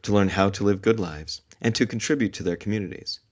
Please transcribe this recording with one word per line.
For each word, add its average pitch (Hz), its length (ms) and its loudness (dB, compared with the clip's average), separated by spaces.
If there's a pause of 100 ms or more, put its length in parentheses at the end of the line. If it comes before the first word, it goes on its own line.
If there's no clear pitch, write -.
to 104 100 0
learn 101 160 6
how 95 220 4
to 98 140 -4
live 101 160 2
good 110 200 2
lives, 78 400 -8 (200)
and 117 140 0
to 127 120 2
contribute 113 480 -2
to - 80 -10
their 87 140 -2
communities. - 640 -6 (120)